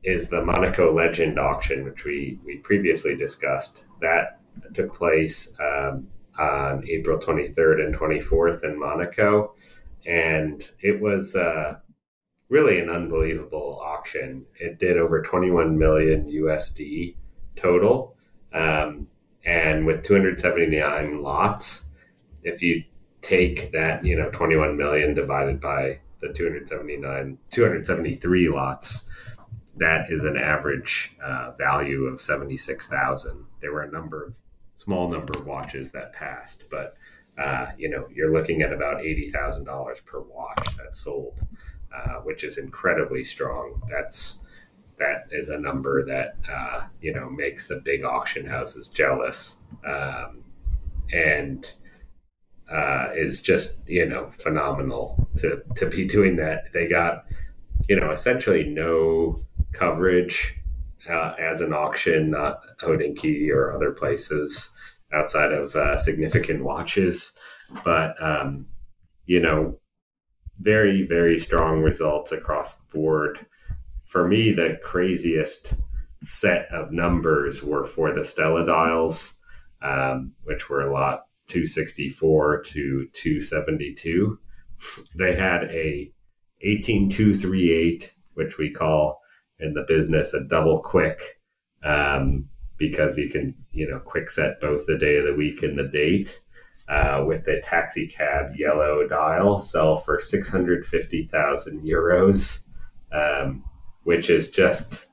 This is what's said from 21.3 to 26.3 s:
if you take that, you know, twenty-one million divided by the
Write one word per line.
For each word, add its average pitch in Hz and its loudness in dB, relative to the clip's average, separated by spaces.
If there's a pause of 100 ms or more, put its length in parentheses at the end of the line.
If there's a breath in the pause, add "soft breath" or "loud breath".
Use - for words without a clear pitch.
if 87 -4
you 82 2 (360)
take - 2
that, 80 -2
you 80 2
know, 73 -2
twenty-one 78 2
million 73 2
divided 69 0
by 67 -4 (220)
the 73 -8